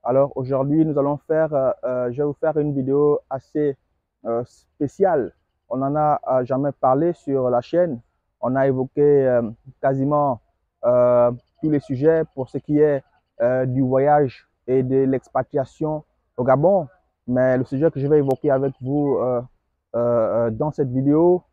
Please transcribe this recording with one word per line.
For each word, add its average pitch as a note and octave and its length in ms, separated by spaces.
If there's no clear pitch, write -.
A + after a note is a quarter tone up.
Alors C3 320
aujourd'hui, C3+ 480
nous D3+ 140
allons C#3+ 200
faire, D#3 360
euh, C3+ 160
euh, B2 280
je A#2+ 60
vais D3 60
vous D3 100
faire D#3 240
une D3 160
vidéo C#3 460
assez, C#3 480
euh, A#2 200
spéciale. D3+ 880
On B2+ 80
n'en C#3 180
a, D3+ 240
euh, B2+ 120
jamais C3+ 280
parlé C#3+ 420
sur C3 380
la A#2+ 100
chaîne. D#3+ 380
On B2+ 140
a C3+ 100
évoqué, C3+ 380
euh, C3+ 400
quasiment, C#3 560
euh, B2 480
tous D#3 80
les D3 100
sujets D#3 440
pour B2+ 160
ce - 80
qui D3 220
est, D3 240
euh, B2+ 260
du B2+ 160
voyage C3+ 680
et C3 160
de C3 220
l'expatriation C3+ 1000
au B2 60
Gabon. D3 440
Mais B2+ 280
le B2+ 100
sujet D3+ 260
que - 80
je C#3 80
vais D3+ 100
évoquer C#3 320
avec C3+ 320
vous, C#3 360
euh, B2 260
euh, A#2 40
euh, A#2 500
dans C#3+ 220
cette C#3 180
vidéo D3+ 640